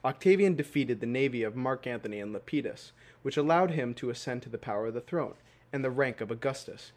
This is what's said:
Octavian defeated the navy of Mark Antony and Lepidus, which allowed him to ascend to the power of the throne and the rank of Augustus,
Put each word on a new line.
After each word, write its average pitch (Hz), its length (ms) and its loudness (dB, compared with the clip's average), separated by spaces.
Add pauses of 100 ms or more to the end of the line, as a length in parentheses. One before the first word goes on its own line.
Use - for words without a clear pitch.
Octavian 190 520 6
defeated 131 440 0
the 117 60 -4
navy 123 380 2
of 107 140 -2
Mark 127 300 -2
Antony 110 340 -6
and 104 120 -6
Lepidus, - 580 -4 (300)
which 135 140 -4
allowed 165 360 4
him 127 240 0
to 123 140 -4
ascend 123 340 -4
to 120 60 -16
the 113 80 -6
power 107 300 -4
of 113 60 -4
the 120 80 -6
throne 151 340 -4 (380)
and 135 100 -2
the 131 80 0
rank 127 300 0
of 107 100 -4
Augustus, - 640 -6